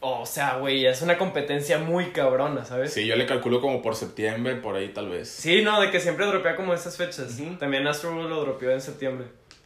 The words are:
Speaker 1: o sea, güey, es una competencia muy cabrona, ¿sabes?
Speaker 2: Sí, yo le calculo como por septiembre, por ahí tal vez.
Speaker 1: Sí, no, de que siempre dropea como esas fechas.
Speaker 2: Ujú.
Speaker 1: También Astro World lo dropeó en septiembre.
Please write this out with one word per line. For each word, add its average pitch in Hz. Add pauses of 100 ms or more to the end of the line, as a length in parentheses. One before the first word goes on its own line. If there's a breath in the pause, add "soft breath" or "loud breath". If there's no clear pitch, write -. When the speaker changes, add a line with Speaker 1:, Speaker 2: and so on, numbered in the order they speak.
Speaker 1:
o 120
sea, 135
güey, 135
es 127
una 170
competencia 151
muy 170
cabrona, 135
¿sabes? 131
Speaker 2:
Sí, 110
yo 113
le 123
calculo 120
como 131
por 113
septiembre, 113
por 110
ahí 98
tal 104
vez. 87
Speaker 1:
Sí, 180
no, 214
de 190
que 190
siempre 170
dropea 175
como 185
esas 170
fechas. 135
Speaker 2:
Ujú. 165
Speaker 1:
También 139
Astro 147
World 165
lo 156
dropeó 127
en 131
septiembre. 131 (380)